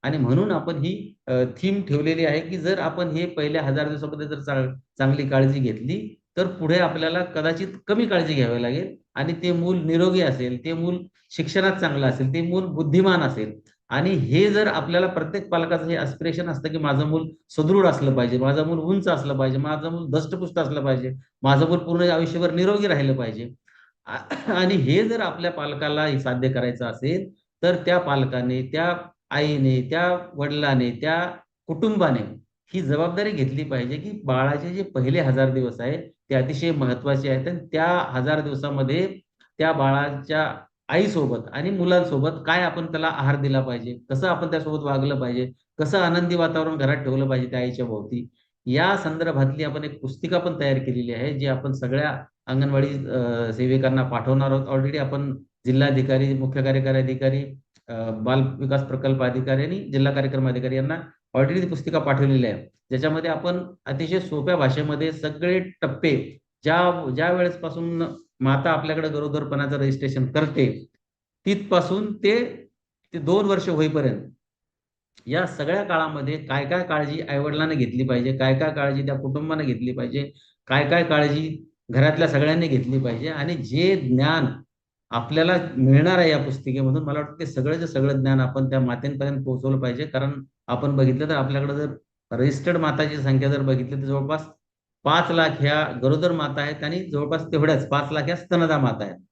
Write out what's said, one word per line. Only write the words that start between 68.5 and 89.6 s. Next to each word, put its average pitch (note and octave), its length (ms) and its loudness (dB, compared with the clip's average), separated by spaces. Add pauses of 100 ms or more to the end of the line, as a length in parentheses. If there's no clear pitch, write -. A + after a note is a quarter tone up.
आपल्याकडे D#3 380 -2
गरोदरपणाचं C#3+ 680 -2
रजिस्ट्रेशन C3+ 480 0
करते, D3 640 0 (580)
तिथपासून G3+ 680 0
ते, A#3 540 0 (460)
ते E3+ 40 -8
दोन F3 280 2
वर्ष G3 240 0
होईपर्यंत D3+ 640 0 (920)
या D#3+ 200 -2
सगळ्या E3+ 380 -4
काळामध्ये D#3 540 -2
काय C#3 280 -4
काय F3 180 -2
काळजी D3+ 380 -2
आईवडिलांनी D3+ 540 -2
घेतली B2 280 0
पाहिजे, B2+ 340 0
काय C3 220 2
काय D#3 140 0
काळजी C3+ 320 0
त्या C#3 100 -2
कुटुंबाने D3+ 500 -2
घेतली B2 260 -2
पाहिजे, B2+ 400 -4 (360)
काय C3+ 220 2
काय E3+ 140 4
काळजी D3+ 680 0 (180)
घरातल्या D3+ 380 4
सगळ्यांनी D3+ 400 2
घेतली C3 320 0
पाहिजे B2 300 -4
आणि D#3 240 -4
जे D#3+ 420 2
ज्ञान C#3 500 2 (640)
आपल्याला D3+ 480 2 (200)
मिळणार C#3+ 400 6
आहे E3 140 6
या D3 60 2
पुस्तिकेमधून, C3+ 640 0
मला D3 160 -2
वाटतं D3 200 -8
ते E3 60 -6
सगळं D3 320 -2
जे E3 100 -4
सगळं C3+ 340 2
ज्ञान C3+ 180 4
आपण C3 300 0
त्या C3 100 2
मातेपर्यंत C3+ 640 -2
पोहोचवलं C3 340 0